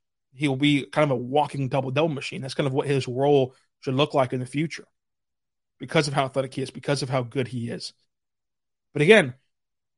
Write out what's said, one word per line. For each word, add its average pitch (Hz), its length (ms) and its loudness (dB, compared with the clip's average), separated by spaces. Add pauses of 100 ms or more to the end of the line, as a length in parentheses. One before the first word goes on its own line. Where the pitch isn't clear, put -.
(340)
he 143 140 -2
will 135 80 -2
be 143 280 2
kind 151 260 2
of 131 60 0
a 120 40 -2
walking 139 480 -2
double-double 139 440 0
machine. 143 300 -8
That's 135 100 -10
kind 151 140 -2
of 131 80 -4
what 143 120 0
his 135 220 0
role 135 460 4 (260)
should 131 140 -4
look 147 180 2
like 135 220 2
in 131 60 -4
the 127 40 -8
future 151 400 -6 (920)
because 143 300 0
of 139 60 -6
how 143 100 0
athletic 131 280 -4
he 135 100 -6
is, 123 80 -8
because 139 320 -4
of 131 60 -6
how 127 140 0
good 120 260 -4
he 117 220 -8
is. - 240 -12 (960)
But 143 100 0
again, 160 320 6 (640)